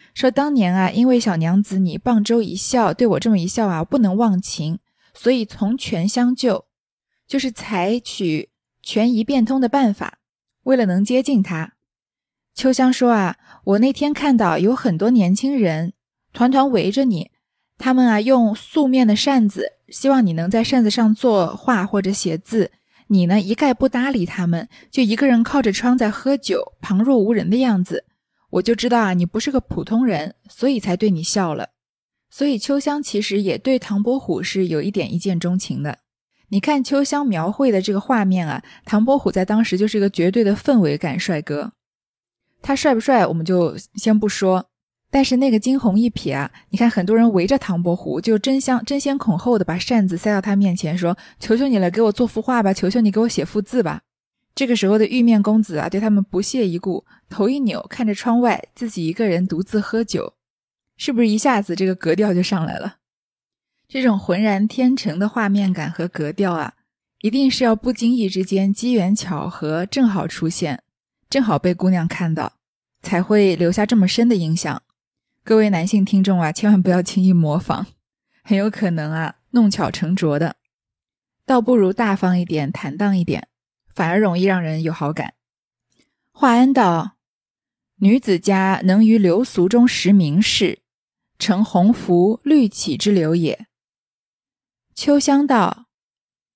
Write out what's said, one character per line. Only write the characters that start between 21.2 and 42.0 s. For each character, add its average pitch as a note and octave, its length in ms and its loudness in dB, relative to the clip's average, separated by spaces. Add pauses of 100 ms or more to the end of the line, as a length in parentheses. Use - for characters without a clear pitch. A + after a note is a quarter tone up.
画 G#3 320 -2
或 G3+ 160 -2
者 F#3+ 80 -2
写 E3+ 260 -4
字， G#3+ 340 -2 (360)
你 F#3 180 2
呢， F#3+ 160 2
一 G3 140 -4
概 C4+ 180 2
不 C4 160 0
搭 B3+ 200 -2
理 A#3 160 -2
他 F3 200 -6
们， E3+ 240 -2 (200)
就 - 120 -2
一 A3 140 2
个 C#4 120 2
人 A#3 160 4
靠 C#4 180 0
着 G#3+ 120 0
窗 B3 240 0
在 A3+ 120 0
喝 C4+ 280 -2
酒， - 420 -6
旁 G3 240 0
若 C4 140 2
无 G#3+ 160 2
人 F3 160 -2
的 G#3+ 80 2
样 A3+ 260 2
子。 - 220 -6 (460)
我 F#3 100 0
就 A3+ 120 0
知 A3+ 140 -2
道 A#3 140 2
啊， G3 120 0
你 F3 120 0
不 F3 120 -6
是 B3+ 140 -4
个 C4 80 0
普 - 240 -6
通 A#3 220 -2
人， D#3+ 300 -4 (140)
所 - 180 -4
以 C4+ 120 0
才 F#3 160 -2
对 G#3+ 140 0
你 E3 120 0
笑 F3 320 -2
了。” - 180 -10 (580)
所 - 160 -4
以 C#4 120 0
秋 C#4 220 -2
香 D4 240 -2
其 - 180 -4
实 G#3 200 -2
也 F#3+ 160 -2
对 C4 200 0
唐 G3+ 240 -2
伯 A#3+ 160 -2
虎 F#3+ 240 -4
是 F#3 260 -2
有 D#3 140 -2
一 D#3+ 80 -4
点 F#3 240 -4
一 F3 40 -4
见 F3+ 200 -2
钟 F3 220 -2
情 C3+ 240 -8
的。 D3 160 -8 (500)
你 G3 120 -2
看 D4 200 0
秋 C#4 220 0
香 C#4+ 220 -2
描 F3+ 260 0
绘 C4+ 180 0
的 G3 120 2
这 G3 100 -4
个 G3 80 -2
画 A3+ 240 0
面 F#3 240 0
啊， - 160 -8 (220)
唐 G#3+ 180 0
伯 C4+ 160 2
虎 G3+ 100 -2
在 F#3 140 0
当 G#3+ 200 2
时 F#3+ 140 0
就 G3+ 80 2
是 G#3+ 120 -2
一 - 20 0
个 G3+ 100 2
绝 F3+ 220 0
对 A#3 100 2
的 G3+ 140 2
氛 B3 240 2
围 D3 180 2
感 F3 220 -6
帅 D#3+ 220 -4
哥。 D3 320 -8 (880)